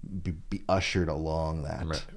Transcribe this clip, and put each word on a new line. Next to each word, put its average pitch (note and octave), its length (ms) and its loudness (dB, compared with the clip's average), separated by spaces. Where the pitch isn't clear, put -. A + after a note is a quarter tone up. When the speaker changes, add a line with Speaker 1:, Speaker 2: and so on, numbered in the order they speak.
Speaker 1:
be, F2 80 0
be G2+ 200 -4
ushered F#2 400 4
along D#2+ 540 0
that D#2+ 220 -4
Speaker 2:
Right. D#2 200 -2